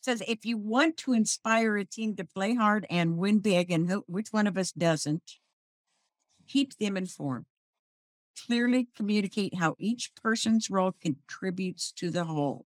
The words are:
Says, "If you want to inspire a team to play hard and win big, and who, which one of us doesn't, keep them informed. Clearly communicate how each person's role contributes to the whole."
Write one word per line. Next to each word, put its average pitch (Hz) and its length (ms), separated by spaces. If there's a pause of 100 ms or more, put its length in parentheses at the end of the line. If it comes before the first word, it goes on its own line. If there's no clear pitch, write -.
Says, 240 260
"If 220 180
you 226 120
want 247 400
to - 160
inspire 220 640
a 202 80
team 220 300
to 190 80
play 196 320
hard 214 340
and 170 280
win 202 220
big, 180 300
and 175 200
who, 196 180
which 190 240
one 214 160
of 185 100
us 185 140
doesn't, 160 640 (1120)
keep 277 300
them 202 200
informed. 147 480 (1000)
Clearly 247 480
communicate 202 600
how 170 220
each 240 380
person's 226 540
role 190 300
contributes 180 920
to - 180
the 175 140
whole." 151 420 (120)